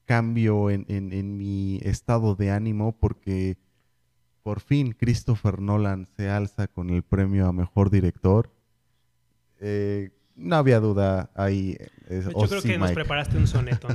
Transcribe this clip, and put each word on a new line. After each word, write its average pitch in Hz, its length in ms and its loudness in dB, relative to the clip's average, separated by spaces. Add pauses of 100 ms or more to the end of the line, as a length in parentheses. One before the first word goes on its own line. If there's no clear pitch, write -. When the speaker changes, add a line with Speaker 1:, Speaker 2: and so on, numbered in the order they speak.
Speaker 1:
cambio 113 640 2
en, 101 180 -2
en, 98 240 -6
en 98 260 -6
mi 98 460 -4
estado 110 520 0
de 98 160 0
ánimo 107 460 -2
porque 95 600 -2 (880)
por 104 180 -6
fin 139 360 0
Christopher 110 640 0
Nolan 98 560 -2
se 101 140 -4
alza 101 380 -2
con 90 220 -8
el 87 140 0
premio 98 440 2
a 90 40 2
mejor 92 380 2
director. 95 600 2 (1160)
Eh, 101 440 -2 (240)
no 170 220 -2
había 131 220 6
duda 98 540 2
ahí, 98 420 -2 (320)
eh, 92 180 -6
Speaker 2:
Yo 92 100 -6
Speaker 1:
o 104 120 2
Speaker 2:
creo - 140 -4
Speaker 1:
sí, 120 60 -2
Speaker 2:
que 95 100 0
nos 90 120 2
Speaker 1:
Mike. 87 120 0
Speaker 2:
preparaste 143 360 -4
un - 100 4
soneto, 123 480 -2